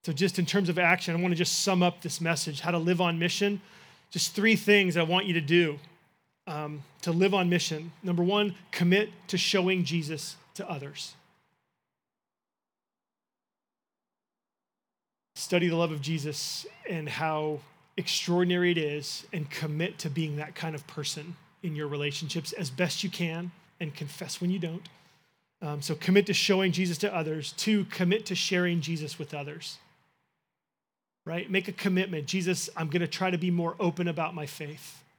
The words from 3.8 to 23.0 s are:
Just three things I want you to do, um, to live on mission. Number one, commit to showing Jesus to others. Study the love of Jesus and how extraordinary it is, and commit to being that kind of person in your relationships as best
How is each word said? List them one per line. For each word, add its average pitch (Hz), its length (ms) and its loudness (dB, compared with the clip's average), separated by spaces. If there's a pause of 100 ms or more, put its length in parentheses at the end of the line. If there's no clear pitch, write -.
Just - 240 -2
three 220 220 6
things 202 400 6
I 170 60 4
want 180 240 2
you 185 60 0
to 165 80 2
do, 156 400 4 (640)
um, 151 380 -8 (180)
to 170 100 0
live 190 220 4
on 180 140 4
mission. 170 440 0 (100)
Number 175 200 2
one, 202 340 2 (140)
commit 190 400 4 (180)
to 185 100 -2
showing 185 460 2
Jesus 151 520 -4 (180)
to 196 140 -10
others. 143 460 -10 (4000)
Study 175 320 2
the 165 80 2
love 165 160 2
of 147 100 -6
Jesus 147 640 -4 (200)
and 160 220 -6
how 151 540 -2 (340)
extraordinary 180 760 2
it 165 60 2
is, 147 540 -4
and 151 180 -4
commit 156 500 -4
to 156 100 -4
being 151 260 -2
that 151 180 -10
kind 156 200 -6
of 139 120 -12
person 156 500 -8 (260)
in 165 120 -4
your 147 120 -4
relationships 147 680 -4
as 156 180 -6
best 156 320 -2